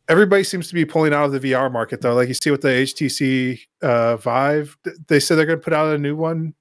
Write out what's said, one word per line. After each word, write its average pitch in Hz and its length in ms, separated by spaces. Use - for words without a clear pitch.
everybody 196 360
seems 185 240
to - 60
be 170 100
pulling 156 280
out 147 140
of 139 60
the 139 80
V 131 140
R 131 160
market, 117 300
though. 120 140
Like, 123 140
you 127 60
see - 160
with 139 120
the 143 80
H 131 240
T 143 140
C, 131 540
uh, 120 340
Vive, 139 680
th-, 175 120
they 147 120
said 160 160
they're 156 100
gonna 160 120
put 160 140
out 156 220
a 151 40
new 143 180
one 160 440